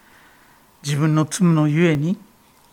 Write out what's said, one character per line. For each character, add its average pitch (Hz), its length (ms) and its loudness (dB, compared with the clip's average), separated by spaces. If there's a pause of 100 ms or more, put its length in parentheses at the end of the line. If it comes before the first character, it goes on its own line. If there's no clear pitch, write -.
(840)
自 147 140 -4
分 156 180 0
の 156 120 0
罪 180 220 -2
の 156 200 2
ゆ 156 160 0
え 160 120 2
に、 160 200 -4 (560)